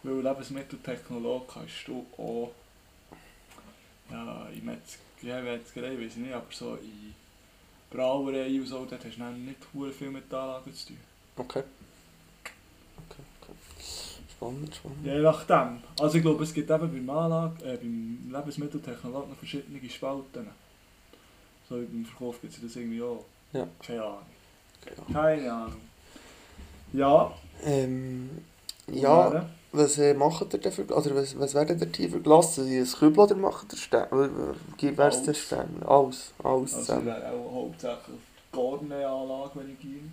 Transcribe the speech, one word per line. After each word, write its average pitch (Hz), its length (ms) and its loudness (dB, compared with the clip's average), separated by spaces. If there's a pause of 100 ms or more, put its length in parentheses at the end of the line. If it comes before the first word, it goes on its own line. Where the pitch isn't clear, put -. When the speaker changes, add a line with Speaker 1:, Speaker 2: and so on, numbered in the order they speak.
Speaker 1:
Weil 131 180 -2
Lebensmitteltechnolog 127 1300 -6
kannst - 360 -14
du 123 160 -10 (140)
auch, 117 320 -6 (1600)
ja, 117 440 -12
in 110 100 -14
Metz-, 117 340 -12 (240)
ja, 123 180 -8
Metzgerei 123 580 -8
weiss 113 140 -10
ich 113 60 -14
nicht, 127 160 -8
aber 120 160 -10
so 117 240 -10
in 107 400 -18 (760)
Brauerei 135 720 -2
und 127 60 -8
so, 131 220 -8
dort 123 160 -14
hast 113 120 -14
du 120 40 -16
dann 120 260 -12
nicht 135 120 -14 (160)
hure 139 160 -8
viel 135 200 -12
mit 135 220 -12
Anlagen 131 420 -8
zu - 140 -16
tun. 123 100 -20 (380)
Speaker 2:
Okay. 127 240 -6 (1400)
Okay, - 240 -20 (180)
okay. - 120 -20 (760)
Spannend, 139 440 -12
spannend. 147 320 -14
Speaker 1:
Je 139 140 0
nachdem. 151 580 4 (200)
Also 156 200 4
ich 160 40 6
glaube, 156 220 4
es - 80 -6
gibt 151 180 -2
eben 156 360 0
beim 139 100 -2
Anlage-, 165 480 0
äh, 127 140 -6
beim 117 520 -8
Lebensmitteltechnolog 143 1000 -8
noch 139 80 -16
verschiedene 139 520 -12
Spalten. 135 580 -8 (1200)
So 123 120 -6
wie 120 60 -6
beim 117 180 -8
Verkauf 120 380 -10
gibt's - 200 -16
das 117 140 -12
irgendwie 117 260 -6
auch. 120 220 -8 (300)
Speaker 2:
Ja. 131 120 -2 (200)
Speaker 1:
Keine 117 160 -8
Ahnung. 101 160 -8 (680)
Speaker 2:
Keine - 140 -16
Ahnung. - 160 -8
Speaker 1:
Keine 151 380 2
Ahnung. 113 280 -8 (1120)
Ja. 139 400 6 (320)
Speaker 2:
Ähm, 131 680 0 (580)
Speaker 1:
Und - 80 -8
Speaker 2:
ja, 151 340 8
Speaker 1:
dann? 165 200 0 (200)
Speaker 2:
was, 147 280 6
äh, 143 160 8
macht 143 380 2
ihr - 60 -2
denn 190 140 0
für, 196 120 -4
oder 143 300 2
was, 135 240 -2
was 139 160 -2
wäre 151 120 4 (100)
denn 165 180 -2
hier - 160 0
für - 100 -2
Glas? 160 380 8
Ein 131 260 2 (140)
Kübel 156 220 10
oder 208 160 10
macht - 360 -2
ihr - 60 -12
Stern-, - 320 0
äh, 139 720 -2
wie 143 160 0
wär's 143 200 6
denn - 100 -2
Speaker 1:
Alles. 147 160 0
Speaker 2:
Stern? - 420 -6
Alles, 131 460 6 (100)
alles 131 320 2
Speaker 1:
Also 120 120 -6
Speaker 2:
zusammen. 117 200 0
Speaker 1:
wäre 120 240 -6
auch 120 220 -8
hauptsächlich 123 640 -8
die - 400 -16
Gourmet-Anlage, 135 960 -4
wenn 135 180 -12
ich 127 60 -18
gehe. 139 220 -12 (120)